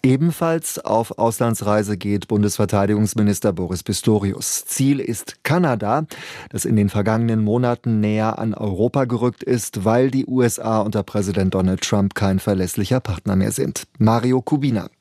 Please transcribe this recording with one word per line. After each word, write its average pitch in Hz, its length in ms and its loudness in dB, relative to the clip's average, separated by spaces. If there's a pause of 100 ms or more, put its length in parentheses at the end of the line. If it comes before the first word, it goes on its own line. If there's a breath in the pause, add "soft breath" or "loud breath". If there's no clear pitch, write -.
Ebenfalls 160 760 2
auf - 400 -2
Auslandsreise 107 760 0
geht 101 320 -4
Bundesverteidigungsminister 104 1200 2
Boris 87 320 -4
Pistorius. 101 800 -2
Ziel 135 380 0
ist - 420 -8
Kanada, 143 640 0 (420 loud breath)
das - 140 -6
in - 140 2
den 101 100 4
vergangenen 110 560 0
Monaten 120 560 0
näher 107 400 0
an 110 140 -4
Europa 110 500 0
gerückt 120 400 -2
ist, 113 400 -4
weil 120 260 4
die 131 160 0
U 127 160 0
S 117 160 2
A 110 220 0
unter 104 240 -2
Präsident 95 500 0
Donald 92 280 0
Trump 101 340 0
kein 95 240 0
verlässlicher 98 600 0
Partner 95 340 -4
mehr 98 160 2
sind. - 320 -4 (140)
Mario 117 440 4
Kubina. 131 480 0 (120)